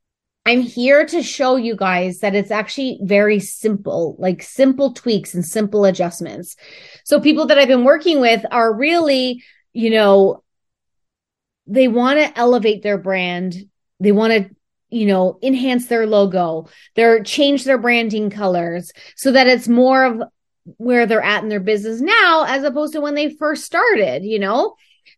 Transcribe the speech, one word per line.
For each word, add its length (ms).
I'm 140
here 440
to 180
show 340
you 200
guys 440
that 160
it's 140
actually 520
very 380
simple, 800
like, 240
simple 500
tweaks 420
and 100
simple 400
adjustments. 720
So 160
people 260
that 120
I've 100
been 160
working 360
with 300
are 220
really, 680
you 160
know, 520
they 220
wanna 480
elevate 480
their 120
brand. 600
They 140
wanna, 380
you 180
know, 360
enhance 440
their 200
logo, 640
their, 300
change 400
their 140
branding 520
colors 600
so 160
that 160
it's 180
more 380
of 180
where 300
they're 140
at 220
in 60
their 100
business 420
now, 440
as 180
opposed 300
to 80
when 160
they 140
first 340
started, 600
you 140
know? 380